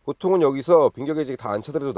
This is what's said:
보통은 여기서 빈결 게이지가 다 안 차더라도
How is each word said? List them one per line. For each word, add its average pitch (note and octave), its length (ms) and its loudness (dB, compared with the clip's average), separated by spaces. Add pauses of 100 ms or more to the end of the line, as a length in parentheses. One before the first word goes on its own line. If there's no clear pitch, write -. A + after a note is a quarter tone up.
보통은 F#3 380 -2
여기서 C#3 480 4
빈결 C#3 260 -6
게이지가 C#3 260 -6
다 A2+ 120 -6
안 G#2 80 -4
차더라도 C#3 360 -6